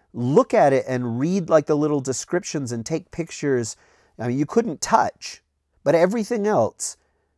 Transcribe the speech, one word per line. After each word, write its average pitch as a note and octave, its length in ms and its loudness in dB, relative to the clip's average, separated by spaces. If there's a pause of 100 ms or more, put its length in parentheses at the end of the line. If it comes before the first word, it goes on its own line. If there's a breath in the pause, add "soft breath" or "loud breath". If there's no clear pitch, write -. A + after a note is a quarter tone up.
(120)
look C#3 400 2
at E3 200 6
it C3 160 2
and B2 320 -4
read, E3+ 280 -2
like, D#3 180 4
the D3+ 100 2
little D3 240 0
descriptions C3 720 -4
and A#2 120 -6
take E3 280 -6
pictures. C#3 640 -4 (420 soft breath)
I A2+ 80 -6
mean, B2 120 -2
you D3 80 0
couldn't A3+ 340 -2
touch, - 640 -2 (420)
but C#3+ 100 4
everything G3+ 540 0
else, C3+ 480 0 (400)